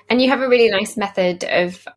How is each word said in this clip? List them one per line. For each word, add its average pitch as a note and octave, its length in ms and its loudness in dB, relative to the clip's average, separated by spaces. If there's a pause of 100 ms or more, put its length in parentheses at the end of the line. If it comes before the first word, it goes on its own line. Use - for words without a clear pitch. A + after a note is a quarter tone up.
And A#3+ 120 2
you C4 60 4
have B3+ 140 0
a C4 80 -2
really A#3+ 180 4
nice G#3 300 -2
method F#3 480 -4
of F3+ 520 -4